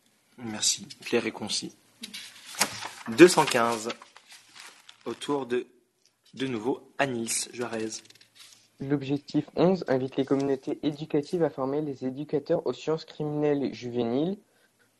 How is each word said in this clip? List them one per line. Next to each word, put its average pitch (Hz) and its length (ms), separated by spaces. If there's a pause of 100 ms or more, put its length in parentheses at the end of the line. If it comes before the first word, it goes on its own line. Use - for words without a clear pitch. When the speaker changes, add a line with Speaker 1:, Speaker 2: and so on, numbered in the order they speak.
(380)
Speaker 1:
Merci. 113 500 (160)
Clair 113 220
et 110 60
concis. - 440 (1400)
Deux 165 100
cent 160 180
quinze. 117 440 (1160)
Autour 131 420
de, 123 180 (720)
de 131 120
nouveau, 120 520
Agnès 120 520
Juarez. 113 520 (760)
Speaker 2:
L'objectif 139 760
onze 175 320
invite 131 300
les 135 80
communautés 139 580
éducatives 156 600
à 147 60
former 139 320
les 139 240
éducateurs 147 640
aux - 60
sciences 160 320
criminelles 147 680
juvéniles. 120 640 (640)